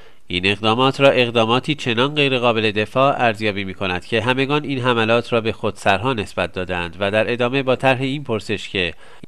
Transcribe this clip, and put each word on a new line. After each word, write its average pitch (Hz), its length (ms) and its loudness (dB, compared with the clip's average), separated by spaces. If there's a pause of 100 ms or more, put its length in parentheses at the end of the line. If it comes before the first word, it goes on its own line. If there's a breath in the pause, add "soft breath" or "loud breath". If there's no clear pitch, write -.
(260 soft breath)
این 90 200 -2
اقدامات 110 540 2
را 139 100 10
اقداماتی 120 640 2
چنان 131 400 0
غیر 139 240 2
قابل 110 320 2
دفاع 131 480 2
ارزیابی 104 460 0
می‌کند 92 400 -4
که 113 160 0
همگان 135 440 0
این 139 160 -4
حملات 117 520 2
را 117 80 2
به 107 120 -2
خودسرها 104 600 0
نسبت 92 400 -4
دادند 87 460 -6
و 98 120 0
در 107 220 0
ادامه 123 300 -2
با 127 140 0
طرح 131 240 2
این 135 240 -4
پرسش 107 440 -4
که 87 260 -2 (340 loud breath)